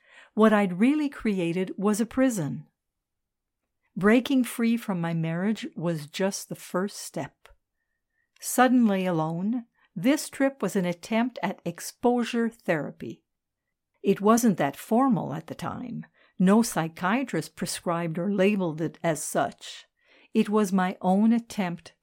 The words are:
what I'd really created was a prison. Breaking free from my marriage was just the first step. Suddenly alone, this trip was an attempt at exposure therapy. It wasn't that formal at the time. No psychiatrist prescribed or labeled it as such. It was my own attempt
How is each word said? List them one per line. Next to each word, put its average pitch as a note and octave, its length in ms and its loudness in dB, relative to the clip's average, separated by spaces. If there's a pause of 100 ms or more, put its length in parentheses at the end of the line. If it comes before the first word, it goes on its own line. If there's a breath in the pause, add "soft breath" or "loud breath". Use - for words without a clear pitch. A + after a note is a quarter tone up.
(360 soft breath)
what G#3+ 160 6
I'd G3 280 2
really C#4+ 300 2
created F#3 680 -2
was G#3 240 0
a A3+ 60 -2
prison. G3 580 -2 (1300)
Breaking A#3+ 480 4
free A#3 340 0
from G3 220 -4
my E3+ 140 -2
marriage E3+ 600 -2
was D#3 320 -4
just - 420 -4
the E3+ 60 -10
first - 420 -6
step. - 520 -12 (880)
Suddenly A#3 640 2
alone, F3+ 600 -2 (300)
this B3+ 340 0
trip C4+ 300 -2
was G3 160 -2
an F#3 100 0
attempt A3 580 -2
at - 200 -6
exposure A#3 840 -2
therapy. - 720 -6 (800)
It G3 200 0
wasn't A3+ 360 4
that C#3 180 0
formal G#3+ 600 0
at D#3+ 100 -10
the - 80 -12
time. - 540 -10 (320 soft breath)
No G3+ 240 6
psychiatrist F3+ 920 -4
prescribed E3+ 600 -4
or F#3+ 160 -2
labeled F#3 480 2
it D#3 220 -4
as D#3 200 0
such. - 640 -6 (480 soft breath)
It G#3+ 160 2
was G#3 240 2
my F#3 260 2
own G3 320 4
attempt G3+ 720 -4